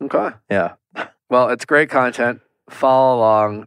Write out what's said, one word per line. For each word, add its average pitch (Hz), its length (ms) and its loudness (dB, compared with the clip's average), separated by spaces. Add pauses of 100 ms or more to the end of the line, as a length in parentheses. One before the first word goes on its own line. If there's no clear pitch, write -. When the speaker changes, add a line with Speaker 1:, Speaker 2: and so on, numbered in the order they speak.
Speaker 1:
Okay. 147 280 -4 (200)
Speaker 2:
Yeah. 90 220 -2 (560)
Speaker 1:
Well, 123 220 2
it's 120 140 -6
great 151 240 0
content. 120 520 -2 (280)
Follow 131 500 2
along. 107 480 0